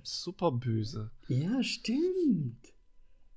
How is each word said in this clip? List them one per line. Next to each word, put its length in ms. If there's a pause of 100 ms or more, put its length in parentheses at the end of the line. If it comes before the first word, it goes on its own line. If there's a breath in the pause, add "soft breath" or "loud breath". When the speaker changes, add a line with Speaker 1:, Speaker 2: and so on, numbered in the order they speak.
Speaker 1:
super 500
böse. 580 (180)
Speaker 2:
Ja, 340
stimmt. 1120 (640)